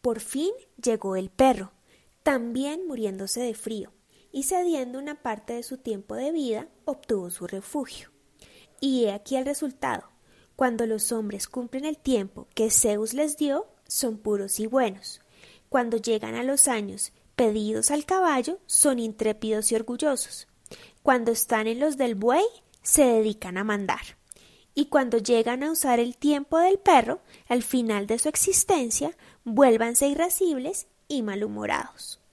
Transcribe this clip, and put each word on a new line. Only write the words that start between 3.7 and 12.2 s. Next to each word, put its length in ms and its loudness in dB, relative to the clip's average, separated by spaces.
y 60 -4
cediendo 560 -2
una 160 -10
parte 400 -8
de 80 -8
su 160 -12
tiempo 360 -8
de 160 -4
vida, 380 -4
obtuvo 460 -4
su 160 -10
refugio. 640 -8
Y 240 2
he 80 0
aquí 240 -6
el 100 -2
resultado. 640 -6
Cuando 300 0
los 240 -2
hombres 380 -6
cumplen 380 -8
el 100 -4
tiempo 580 -2